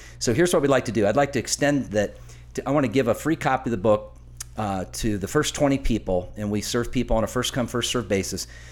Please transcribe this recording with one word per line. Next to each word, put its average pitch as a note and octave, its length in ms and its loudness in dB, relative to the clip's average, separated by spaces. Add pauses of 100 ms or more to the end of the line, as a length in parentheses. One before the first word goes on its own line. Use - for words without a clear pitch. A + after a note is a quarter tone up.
(200)
So A#2+ 140 2
here's E3+ 200 4
what E3 80 4
we'd C#3 80 4
like B2+ 160 4
to A#2+ 60 -4
do. G2+ 160 4
I'd G#2 80 4
like C#3 180 2
to A#2+ 60 0
extend C#3 520 0
that. G#2 260 0 (380)
To, - 120 -6
I C3+ 40 0
wanna C#3 160 4
give A#2 220 2
a G#2+ 60 4
free D#3+ 200 0
copy C3 340 0
of - 20 0
the A2+ 60 0
book, G#2+ 400 2 (400)
uh, G2 360 -2
to G#2+ 240 0
the F#2 100 -4
first - 260 0
twenty C#3 240 2
people, F#2+ 600 0
and G#2 120 -4
we G#2 120 0
serve A#2+ 300 -2
people A#2+ 260 2
on C#3 60 2
a G2+ 40 -2
first-come, B2 400 -2
first-served A#2 400 -2
basis, G2 400 -2 (240)